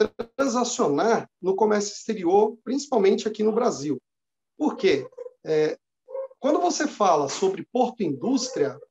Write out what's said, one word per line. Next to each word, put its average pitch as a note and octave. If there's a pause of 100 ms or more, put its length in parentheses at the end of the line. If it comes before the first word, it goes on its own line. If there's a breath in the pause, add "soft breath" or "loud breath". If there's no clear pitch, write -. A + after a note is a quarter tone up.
(360)
transacionar A3 (140)
no F#3+
comércio G#3
exterior, G3+
principalmente A3+
aqui G#3+
no G#3+
Brasil. D3+ (560)
Por -
quê? - (360)
É, D#3 (640)
quando D4
você E4+
fala D#3
sobre F#3+
porto-indústria, G#3 (120)